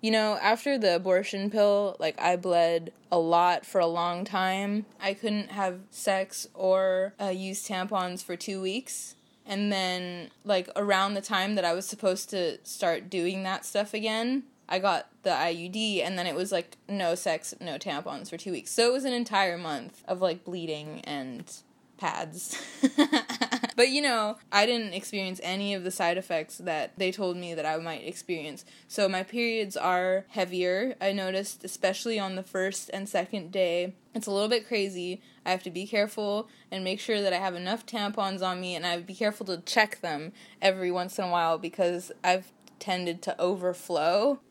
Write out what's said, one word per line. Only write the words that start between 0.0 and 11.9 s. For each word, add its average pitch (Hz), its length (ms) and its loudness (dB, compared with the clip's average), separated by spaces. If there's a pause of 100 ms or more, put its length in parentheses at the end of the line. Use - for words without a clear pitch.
You 220 80 2
know, 214 300 4
after 233 380 4
the 196 160 6
abortion 190 560 2
pill, 202 480 4
like, 160 220 -2
I 180 160 4
bled 170 560 2 (180)
a 175 80 6
lot 170 460 6
for - 160 2
a 170 60 6
long 175 380 0
time. 196 600 0 (160)
I 196 140 0
couldn't 208 360 -2
have 190 300 -2 (100)
sex - 640 -2
or, 190 640 2
uh, 202 100 -2
use 190 380 -4
tampons 185 560 -2
for 175 140 -6
two 190 240 -6
weeks. 196 540 -6 (320)
And 202 260 0
then, 180 580 -2 (140)
like, 190 320 2
around 202 380 2
the 202 80 -4
time 202 320 0
that 185 100 0
I 170 80 4
was 190 140 -2
supposed 202 440 -2